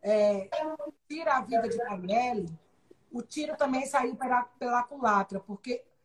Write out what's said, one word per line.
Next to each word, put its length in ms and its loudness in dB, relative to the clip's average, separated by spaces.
é, 480 4
tira 280 0
a 40 2
vida 280 0
de 100 -2
Marielle, 720 -2
o 120 -6
tiro 340 -6
também 300 2
saiu 300 2
pela, 260 2
pela 400 -2
culatra, 580 0
porque 420 -8